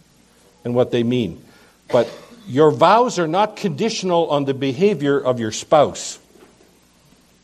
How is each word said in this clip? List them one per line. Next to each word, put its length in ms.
and 100
what 160
they 120
mean. 400
But 200
your 240
vows 480
are 100
not 280
conditional 760
on 140
the 100
behavior 640
of 220
your 120
spouse. 680